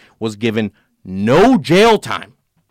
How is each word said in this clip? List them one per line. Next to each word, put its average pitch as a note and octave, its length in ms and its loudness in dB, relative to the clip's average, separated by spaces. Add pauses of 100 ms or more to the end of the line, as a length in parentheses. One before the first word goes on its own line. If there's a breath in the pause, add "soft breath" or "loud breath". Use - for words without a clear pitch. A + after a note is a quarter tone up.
(180 soft breath)
was A2 200 -8
given G#2+ 340 -4 (320)
no C3 560 2
jail G3+ 400 2
time F#2 340 -12 (380)